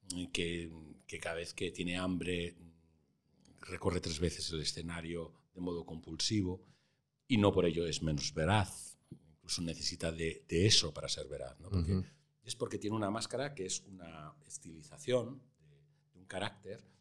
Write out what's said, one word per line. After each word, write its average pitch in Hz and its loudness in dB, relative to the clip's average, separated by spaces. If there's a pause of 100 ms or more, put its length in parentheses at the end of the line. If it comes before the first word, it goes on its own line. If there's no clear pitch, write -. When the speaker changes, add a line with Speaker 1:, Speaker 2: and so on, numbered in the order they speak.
(100)
Speaker 1:
y 87 -4
que, 85 -2 (360)
que 82 -10
cada 82 -6
vez 85 -8
que 90 -4
tiene 87 -4
hambre 87 -2 (1080)
recorre 90 -2
tres 80 -4
veces 80 0
el 80 -2
escenario 82 -6 (220)
de 92 -14
modo 87 -4
compulsivo, 90 -2 (640)
y 120 6
no 101 10
por 90 6
ello 85 4
es 78 -2
menos 73 0
veraz, 92 2 (120)
incluso - -8
necesita 82 -2
de, 80 -2
de 85 6
eso 87 8
para 71 -6
ser 73 -4
veraz, 67 -10
¿no? 82 -14
Porque 92 4
Speaker 2:
Ujú. 95 2 (360)
Speaker 1:
es - -8
porque 113 -4
tiene 107 -2
una 101 2
máscara 120 -4
que 95 -6
es 95 -4
una 82 -14 (120)
estilización 113 -6 (280)
de, - -20 (360)
de 90 -20
un 95 -20
carácter 98 -8 (160)